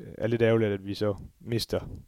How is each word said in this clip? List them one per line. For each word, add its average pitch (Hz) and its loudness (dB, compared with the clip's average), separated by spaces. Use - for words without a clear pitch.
er - -2
lidt 117 2
ærgerligt, 113 4
at 98 -4
vi 101 -4
så 104 0
mister 107 -2